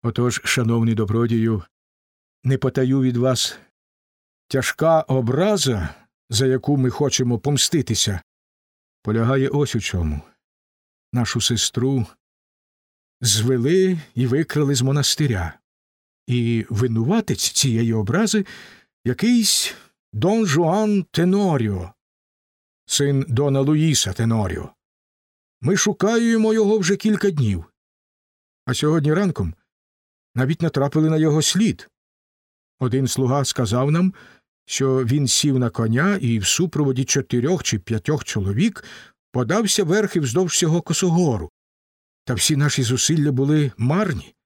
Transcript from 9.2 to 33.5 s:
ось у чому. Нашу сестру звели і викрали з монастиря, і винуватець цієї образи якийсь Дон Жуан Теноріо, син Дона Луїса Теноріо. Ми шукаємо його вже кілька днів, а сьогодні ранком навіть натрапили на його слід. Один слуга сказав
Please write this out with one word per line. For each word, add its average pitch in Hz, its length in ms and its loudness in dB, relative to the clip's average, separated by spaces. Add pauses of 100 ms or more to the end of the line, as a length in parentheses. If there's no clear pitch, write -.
ось 143 260 -2
у 110 60 0
чому. 78 400 -4 (920)
Нашу 123 280 -2
сестру 123 680 -2 (1120)
звели 131 800 2 (140)
і 123 120 0
викрали 143 480 0
з 120 80 0
монастиря, 131 760 0 (680)
і 117 440 0
винуватець 117 840 -2
цієї 117 400 0
образи 110 540 0 (580)
якийсь 220 680 0 (380)
Дон 202 340 0
Жуан 185 640 2
Теноріо, 151 840 0 (960)
син 139 420 0
Дона 135 320 2
Луїса 151 520 2
Теноріо. 110 580 -2 (880)
Ми 170 160 0
шукаємо 220 800 2
його 220 240 2
вже 190 180 0
кілька 208 340 2
днів, 107 340 0 (1040)
а 127 80 -4
сьогодні 151 400 0
ранком 160 400 -2 (800)
навіть 135 280 0
натрапили 156 480 0
на 156 60 0
його 156 260 2
слід. 180 480 -2 (880)
Один 127 300 0
слуга 131 360 0
сказав 123 460 -2